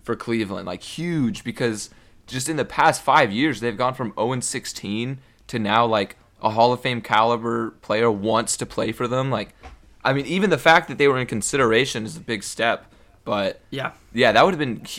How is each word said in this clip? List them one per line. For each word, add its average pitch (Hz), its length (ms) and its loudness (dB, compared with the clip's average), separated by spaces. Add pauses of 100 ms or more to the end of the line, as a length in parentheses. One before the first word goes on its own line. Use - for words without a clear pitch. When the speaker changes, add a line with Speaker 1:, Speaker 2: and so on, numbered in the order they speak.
Speaker 1:
for 113 120 -4
Cleveland, 101 500 -4
like, 90 160 -10
huge, 156 640 -4
because 113 460 -6 (360)
just 127 220 -6
in 160 80 -4
the 131 80 -2
past - 380 2
five 135 280 4
years, 120 300 0
they've 117 160 -4
gone 127 160 0
from 120 240 -8
oh 117 160 0
and 127 100 -4
sixteen 117 760 -6 (300)
to 127 100 -4
now, 110 260 2
like, 107 320 0 (240)
a 110 80 0
Hall 113 240 4
of 123 80 -4
Fame 123 220 -4
caliber 117 720 0 (100)
player 113 280 2
wants 110 460 0
to - 80 -8
play 113 260 -4
for 120 160 -4
them. 131 240 -2
Like, 107 240 -4 (500)
I 131 80 2
mean, 139 140 -2
even 185 240 0
the 151 80 2
fact 165 280 6
that 131 120 -8
they 143 100 6
were 131 100 4
in 127 80 -2
consideration 117 800 0
is - 100 -12
a - 40 -14
big 110 240 -6
step, - 480 -2 (320)
but 101 360 -2 (100)
Speaker 2:
Yeah. 131 200 -8 (240)
Speaker 1:
yeah, 120 160 4
that 113 140 6
would 190 100 4
have 156 40 -6
been, 131 280 -6 (120)